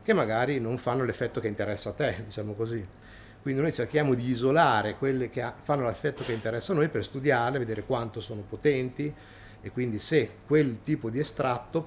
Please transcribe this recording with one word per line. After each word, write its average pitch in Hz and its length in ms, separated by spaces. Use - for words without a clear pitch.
che - 100
magari 127 460
non 120 200
fanno 127 260
l'effetto 117 360
che 113 60
interessa 104 440
a - 20
te, 113 320
diciamo 107 300
così. 113 300
Quindi 135 220
noi 160 100
cerchiamo 135 420
di 120 140
isolare 123 680
quelle 131 340
che 123 120
ha-, 117 140
fanno 143 300
l'effetto 123 380
che 123 80
interessa 113 400
a - 20
noi 156 140
per 107 160
studiarle, 131 560
vedere 110 240
quanto 120 360
sono 104 220
potenti 131 720
e 107 60
quindi 120 300
se 131 440
quel 139 380
tipo 147 260
di 120 120
estratto 143 680